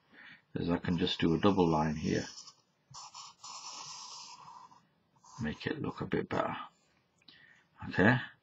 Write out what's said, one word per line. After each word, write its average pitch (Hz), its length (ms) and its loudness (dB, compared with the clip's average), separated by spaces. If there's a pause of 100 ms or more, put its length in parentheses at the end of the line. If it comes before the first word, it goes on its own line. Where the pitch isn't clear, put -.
(540)
is 85 160 -2
I 87 80 4
can 87 200 0
just 90 220 2
do 85 140 6
a 80 40 2
double 95 300 6
line 78 260 2
here. 76 300 0 (3250)
Make - 260 -4
it - 160 -4
look - 180 -6
a - 60 -2
bit - 240 0
better. - 260 0 (1300)
Okay. 117 260 6 (260)